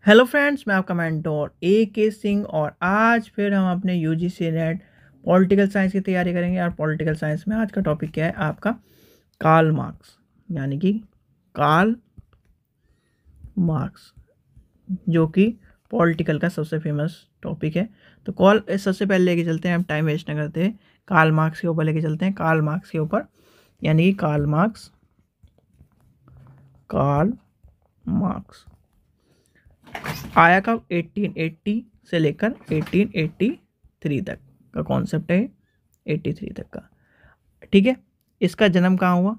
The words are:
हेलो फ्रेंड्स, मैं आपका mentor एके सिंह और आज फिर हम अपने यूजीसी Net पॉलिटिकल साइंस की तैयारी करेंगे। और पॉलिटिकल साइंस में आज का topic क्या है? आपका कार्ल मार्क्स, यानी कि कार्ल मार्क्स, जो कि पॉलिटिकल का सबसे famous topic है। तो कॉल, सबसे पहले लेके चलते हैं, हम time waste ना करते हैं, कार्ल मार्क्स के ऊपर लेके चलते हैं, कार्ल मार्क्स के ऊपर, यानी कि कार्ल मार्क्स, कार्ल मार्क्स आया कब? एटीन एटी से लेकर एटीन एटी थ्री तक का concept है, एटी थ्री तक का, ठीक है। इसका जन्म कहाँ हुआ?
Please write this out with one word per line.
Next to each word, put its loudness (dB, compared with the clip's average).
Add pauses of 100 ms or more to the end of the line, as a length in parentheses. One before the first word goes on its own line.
हेलो 10
फ्रेंड्स, 0
मैं 0
आपका -2
mentor -4 (120)
एके 2
सिंह -2
और -4
आज 2
फिर -2
हम 2
अपने -2
यूजीसी -2
Net -2 (420)
पॉलिटिकल 4
साइंस 0
की -2
तैयारी -2
करेंगे। -2
और -2
पॉलिटिकल -2
साइंस -4
में -2
आज -2
का -4
topic -2
क्या -2
है? -2
आपका -4 (680)
कार्ल 4
मार्क्स, -8 (320)
यानी -4
कि 2 (640)
कार्ल 2 (1600)
मार्क्स, -4 (960)
जो 2
कि 4 (440)
पॉलिटिकल 0
का -2
सबसे -6
famous -4 (240)
topic -6
है। -2 (380)
तो -8
कॉल, 4 (140)
सबसे -4
पहले 2
लेके 0
चलते -4
हैं, 0
हम -2
time -2
waste -4
ना -6
करते -4
हैं, -4 (300)
कार्ल 4
मार्क्स 0
के -4
ऊपर -2
लेके 0
चलते -4
हैं, -2
कार्ल 0
मार्क्स -4
के -6
ऊपर, -4 (560)
यानी 2
कि 4
कार्ल 0
मार्क्स, -2 (2000)
कार्ल 0 (720)
मार्क्स -6 (1700)
आया 6
कब? -4
एटीन -4
एटी -6 (260)
से 0
लेकर 0 (180)
एटीन 0
एटी -2 (520)
थ्री -2
तक -10 (360)
का -6
concept -4
है, 2 (580)
एटी -4
थ्री -10
तक -14
का, -14 (920)
ठीक 6
है। 0 (440)
इसका 2
जन्म 4
कहाँ 2
हुआ? 0